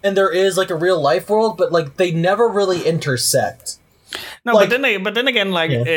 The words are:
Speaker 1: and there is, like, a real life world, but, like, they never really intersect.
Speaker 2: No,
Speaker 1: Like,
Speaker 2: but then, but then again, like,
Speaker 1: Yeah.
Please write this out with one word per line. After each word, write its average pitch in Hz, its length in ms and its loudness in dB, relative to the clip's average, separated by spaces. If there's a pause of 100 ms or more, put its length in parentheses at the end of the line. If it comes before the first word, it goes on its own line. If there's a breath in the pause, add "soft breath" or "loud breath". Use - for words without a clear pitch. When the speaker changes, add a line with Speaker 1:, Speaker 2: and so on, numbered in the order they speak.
Speaker 1:
and 196 120 0
there 190 160 2
is, 185 260 2
like, 185 120 -2
a 175 60 -4
real 170 260 0
life 160 280 0
world, 214 280 0
but, 170 140 0
like, 160 260 -2
they 185 140 0
never 190 360 2
really 190 360 0
intersect. 135 920 -2 (720 loud breath)
Speaker 2:
No, 240 80 0
Speaker 1:
Like, 202 160 6
Speaker 2:
but 247 120 0
then, 208 220 -2
but 208 120 -4
then 247 120 0
again, 208 240 0
like, 165 200 0
Speaker 1:
Yeah. 120 100 0 (160)